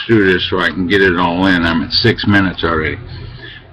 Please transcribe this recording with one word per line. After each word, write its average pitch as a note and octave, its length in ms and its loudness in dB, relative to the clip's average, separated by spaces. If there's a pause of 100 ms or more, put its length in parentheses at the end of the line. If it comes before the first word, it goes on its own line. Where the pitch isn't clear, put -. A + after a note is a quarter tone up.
through G2+ 260 4
this F2+ 160 0
so F#2+ 100 -2
I E2+ 120 0
can F2 160 -4
get G2 160 2
it F2+ 160 2
all F2+ 280 2
in. F2+ 160 2
I'm E2 200 0
at - 100 -8
six - 340 0
minutes G2 380 0
already. D#2 340 -2 (760)